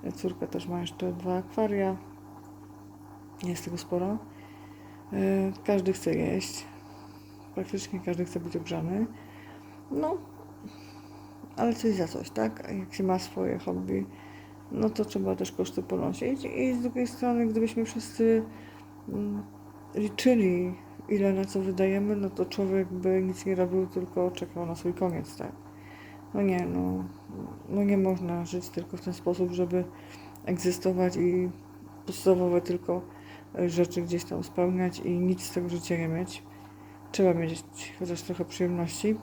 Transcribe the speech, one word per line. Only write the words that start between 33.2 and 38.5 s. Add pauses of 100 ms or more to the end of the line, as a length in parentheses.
e,
rzeczy
gdzieś
tam
spełniać
i
nic
z
tego
życia
nie
mieć. (680)
Trzeba
mieć (340)
chociaż
trochę
przyjemności.